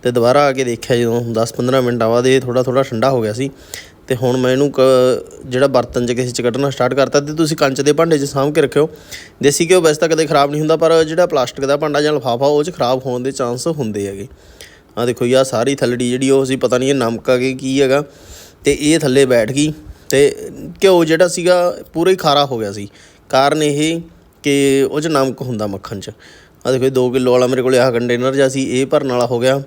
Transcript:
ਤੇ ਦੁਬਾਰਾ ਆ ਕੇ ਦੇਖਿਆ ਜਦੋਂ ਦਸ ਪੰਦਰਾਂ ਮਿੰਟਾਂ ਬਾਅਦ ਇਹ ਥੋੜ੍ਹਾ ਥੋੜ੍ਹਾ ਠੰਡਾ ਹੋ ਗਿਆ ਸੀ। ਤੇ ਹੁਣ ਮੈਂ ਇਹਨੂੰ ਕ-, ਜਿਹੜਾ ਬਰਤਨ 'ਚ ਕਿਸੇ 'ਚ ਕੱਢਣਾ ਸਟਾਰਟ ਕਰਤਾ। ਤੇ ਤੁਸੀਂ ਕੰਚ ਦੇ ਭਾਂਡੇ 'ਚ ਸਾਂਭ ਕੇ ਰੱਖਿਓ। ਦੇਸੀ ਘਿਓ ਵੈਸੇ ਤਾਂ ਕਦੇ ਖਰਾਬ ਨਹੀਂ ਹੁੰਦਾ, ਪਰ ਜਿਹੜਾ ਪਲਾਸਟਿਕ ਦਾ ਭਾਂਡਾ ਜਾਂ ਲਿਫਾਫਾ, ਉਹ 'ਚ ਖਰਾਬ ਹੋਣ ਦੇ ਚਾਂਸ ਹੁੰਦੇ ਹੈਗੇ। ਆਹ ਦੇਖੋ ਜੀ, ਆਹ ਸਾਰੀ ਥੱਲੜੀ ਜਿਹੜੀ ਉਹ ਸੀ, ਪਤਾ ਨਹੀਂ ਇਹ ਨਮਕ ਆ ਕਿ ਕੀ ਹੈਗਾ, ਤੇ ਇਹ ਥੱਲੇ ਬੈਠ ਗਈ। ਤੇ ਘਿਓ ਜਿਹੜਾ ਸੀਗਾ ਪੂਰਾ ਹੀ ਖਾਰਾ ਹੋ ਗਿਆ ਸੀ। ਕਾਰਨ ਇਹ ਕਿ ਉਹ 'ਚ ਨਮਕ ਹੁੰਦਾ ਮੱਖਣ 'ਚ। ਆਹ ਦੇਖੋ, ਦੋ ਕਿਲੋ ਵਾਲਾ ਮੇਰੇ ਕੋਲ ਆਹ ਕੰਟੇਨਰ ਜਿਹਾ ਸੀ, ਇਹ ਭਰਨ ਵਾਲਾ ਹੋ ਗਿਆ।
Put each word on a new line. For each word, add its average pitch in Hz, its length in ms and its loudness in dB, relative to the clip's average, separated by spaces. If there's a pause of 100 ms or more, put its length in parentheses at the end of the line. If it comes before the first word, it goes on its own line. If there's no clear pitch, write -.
ਤੇ 123 100 0
ਦੁਬਾਰਾ 123 340 4
ਆ 139 60 2
ਕੇ 131 120 -4
ਦੇਖਿਆ 120 340 -2
ਜਦੋਂ 120 240 0
ਦਸ 117 320 -2
ਪੰਦਰਾਂ 127 280 0
ਮਿੰਟਾਂ 120 280 0
ਬਾਅਦ 123 180 2
ਇਹ 131 140 4
ਥੋੜ੍ਹਾ 123 220 -2
ਥੋੜ੍ਹਾ 123 200 0
ਠੰਡਾ 127 260 0
ਹੋ 131 120 0
ਗਿਆ 107 120 -2
ਸੀ। 135 160 -6 (580)
ਤੇ 131 80 -2
ਹੁਣ 127 220 0
ਮੈਂ 127 140 2
ਇਹਨੂੰ 139 200 2
ਕ-, 127 520 4 (220)
ਜਿਹੜਾ 131 220 0
ਬਰਤਨ 123 380 0
'ਚ 117 60 -2
ਕਿਸੇ 123 200 -2
'ਚ 123 100 -6
ਕੱਢਣਾ 123 280 0
ਸਟਾਰਟ 131 240 -2
ਕਰਤਾ। 135 260 2
ਤੇ 147 140 -8
ਤੁਸੀਂ 156 240 -2
ਕੰਚ 135 240 0
ਦੇ 147 120 2
ਭਾਂਡੇ 165 240 2
'ਚ 139 60 -2
ਸਾਂਭ 139 300 -2
ਕੇ 156 80 2
ਰੱਖਿਓ। 143 280 0 (540)
ਦੇਸੀ 143 260 2
ਘਿਓ 180 120 6
ਵੈਸੇ 156 180 2
ਤਾਂ 170 100 0
ਕਦੇ 160 160 0
ਖਰਾਬ 143 260 2
ਨਹੀਂ 151 100 -2
ਹੁੰਦਾ, 156 160 2
ਪਰ 165 260 4
ਜਿਹੜਾ 165 220 0
ਪਲਾਸਟਿਕ 135 400 -4
ਦਾ 139 120 0
ਭਾਂਡਾ 147 240 -2
ਜਾਂ 151 120 0
ਲਿਫਾਫਾ, 127 320 -2
ਉਹ 147 180 2
'ਚ 180 80 -6
ਖਰਾਬ 127 340 -2
ਹੋਣ 123 180 -4
ਦੇ 135 80 -4
ਚਾਂਸ 120 360 -6
ਹੁੰਦੇ 110 400 -4
ਹੈਗੇ। 98 200 -12 (680)
ਆਹ 117 80 -2
ਦੇਖੋ 123 200 -2
ਜੀ, 123 80 0
ਆਹ 131 100 4
ਸਾਰੀ 131 320 -2
ਥੱਲੜੀ 123 340 -2
ਜਿਹੜੀ 131 200 -2
ਉਹ 135 160 4
ਸੀ, 131 100 -4
ਪਤਾ 123 220 0
ਨਹੀਂ 131 120 0
ਇਹ 143 60 0
ਨਮਕ 117 340 -4
ਆ 127 80 4
ਕਿ 131 160 -2
ਕੀ 131 280 -2
ਹੈਗਾ, 139 220 2 (600)
ਤੇ 143 160 2
ਇਹ 151 200 2
ਥੱਲੇ 139 260 4
ਬੈਠ 120 260 2
ਗਈ। 147 220 0 (360)
ਤੇ 139 260 4 (480)
ਘਿਓ 185 220 6
ਜਿਹੜਾ 160 220 2
ਸੀਗਾ 175 500 0 (160)
ਪੂਰਾ 175 180 0
ਹੀ 190 40 4
ਖਾਰਾ 143 300 2
ਹੋ 127 140 -6
ਗਿਆ 101 120 -6
ਸੀ। 101 180 -12 (400)
ਕਾਰਨ 143 340 2
ਇਹ 151 380 -2 (420)
ਕਿ 139 480 2
ਉਹ 151 100 -4
'ਚ 160 60 -4
ਨਮਕ 135 340 0
ਹੁੰਦਾ 113 260 -6
ਮੱਖਣ 98 320 -10
'ਚ। 107 120 -14 (540)
ਆਹ 120 60 0
ਦੇਖੋ, 131 180 0
ਦੋ 127 200 0
ਕਿਲੋ 127 220 0
ਵਾਲਾ 127 160 4
ਮੇਰੇ 131 140 -2
ਕੋਲ 127 140 0
ਆਹ 127 160 2
ਕੰਟੇਨਰ 120 440 -2
ਜਿਹਾ 139 140 2
ਸੀ, 135 140 -4
ਇਹ 135 220 -2
ਭਰਨ 143 260 0
ਵਾਲਾ 123 140 0
ਹੋ 120 140 -4
ਗਿਆ। 131 260 0